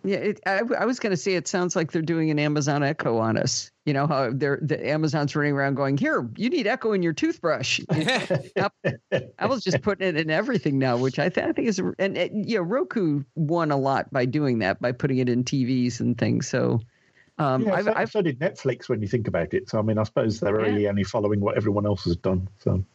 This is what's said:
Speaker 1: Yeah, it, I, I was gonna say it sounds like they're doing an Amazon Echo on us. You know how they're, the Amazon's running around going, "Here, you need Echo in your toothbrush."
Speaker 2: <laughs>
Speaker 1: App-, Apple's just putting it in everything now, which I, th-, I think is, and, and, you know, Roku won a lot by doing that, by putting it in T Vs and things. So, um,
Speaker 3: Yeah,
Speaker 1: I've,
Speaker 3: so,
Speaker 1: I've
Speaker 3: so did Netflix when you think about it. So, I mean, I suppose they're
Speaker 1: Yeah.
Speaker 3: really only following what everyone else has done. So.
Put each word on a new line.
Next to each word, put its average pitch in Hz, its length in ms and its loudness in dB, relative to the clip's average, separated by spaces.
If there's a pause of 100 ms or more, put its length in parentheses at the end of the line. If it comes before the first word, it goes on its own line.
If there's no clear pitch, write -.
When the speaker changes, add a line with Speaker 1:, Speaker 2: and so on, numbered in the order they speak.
Speaker 1:
Yeah, 190 140 0
it, 202 280 -2
I, 196 140 0 (180)
I 196 60 0
was 247 160 -2
gonna 196 160 0
say 190 180 0
it 170 140 -2
sounds 180 260 0
like 170 160 0
they're 170 100 -2
doing 160 300 0
an 151 80 2
Amazon 147 460 2
Echo 135 340 0
on 113 180 2
us. - 360 -2 (120)
You 147 100 0
know 139 120 2
how 135 260 0
they're, 139 300 0
the 143 280 -2
Amazon's 151 440 0
running 147 200 2
around 139 200 2
going, 139 220 0
"Here, 196 400 0
you 220 140 -2
need 277 180 0
Echo 240 240 0
in 190 100 2
your 165 100 2
toothbrush." 156 720 0
Speaker 2:
<laughs> - 40 -6 (680)
Speaker 1:
App-, 196 180 -2 (680)
Apple's 220 240 -2
just 175 180 0
putting 190 240 0
it 170 100 0
in 160 140 0
everything 160 480 0
now, 131 200 2
which 131 200 0
I, 160 120 2
th-, - 180 0
I 330 40 0
think 277 140 0
is, 185 140 0
and, 185 360 -2
and, 180 320 -2
you 233 100 0
know, 180 40 0
Roku 175 640 0 (100)
won 160 380 2
a 139 40 4
lot 135 360 0
by 131 140 2
doing 131 340 0
that, 98 200 0
by 123 120 0
putting 131 260 0
it 127 100 2
in 123 140 2
T 131 220 0
Vs 123 340 0
and 120 180 0
things. 117 300 0
So, 120 340 0 (580)
um, 135 280 2
Speaker 3:
Yeah, 240 80 2
Speaker 1:
I've, 202 120 0
Speaker 3:
so, 214 100 0
Speaker 1:
I've 165 160 -2
Speaker 3:
so 220 100 0
did 143 160 0
Netflix 139 500 -4
when 110 140 0
you 101 60 -4
think 113 180 0
about 87 260 -2
it. - 160 -2
So, 110 120 -2
I - 20 0
mean, 107 160 2
I 107 60 2
suppose 113 340 0
they're 104 220 0
Speaker 1:
Yeah. 110 80 0
Speaker 3:
really 104 200 2
only 101 160 0
following 104 360 0
what 101 160 0
everyone 101 300 2
else 101 180 0
has 85 120 0
done. 92 320 0 (120)
So. 92 240 0 (100)